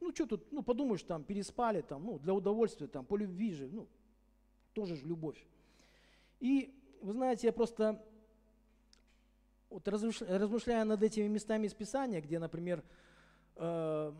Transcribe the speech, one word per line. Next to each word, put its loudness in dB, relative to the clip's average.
ну, -4
чё 0
тут, -4
ну, -4
подумаешь, 2
там, -4
переспали, 0
там, -8
ну, -6
для 0
удовольствия, 2
там, -8
по 0
любви -2
же, -6
ну, -10
тоже -4
же -8
любовь. -4
И, 2
вы -2
знаете, 2
я 4
просто 2
вот -8
размыш-, 0
размышляя 2
над 2
этими 4
местами 0
из -4
Писания, -2
где, -2
например, -4
э, -2